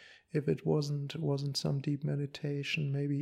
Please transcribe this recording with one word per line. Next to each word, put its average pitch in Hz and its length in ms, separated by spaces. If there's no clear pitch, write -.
if 147 140
it 160 180
wasn't, 143 500
wasn't 143 420
some 147 220
deep 143 240
meditation, 143 880
maybe 143 300